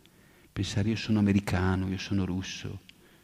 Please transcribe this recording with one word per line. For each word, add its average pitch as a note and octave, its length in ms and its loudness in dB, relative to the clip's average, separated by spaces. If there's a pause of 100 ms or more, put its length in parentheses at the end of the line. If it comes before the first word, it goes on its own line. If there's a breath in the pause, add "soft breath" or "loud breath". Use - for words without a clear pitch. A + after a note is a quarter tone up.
(520 soft breath)
Pensare: G2+ 380 -2
"Io A2+ 60 0
sono G#2+ 220 0
americano, F#2+ 720 2
io F#2+ 100 -2
sono G2 260 -2
russo, F#2+ 580 -6 (420 soft breath)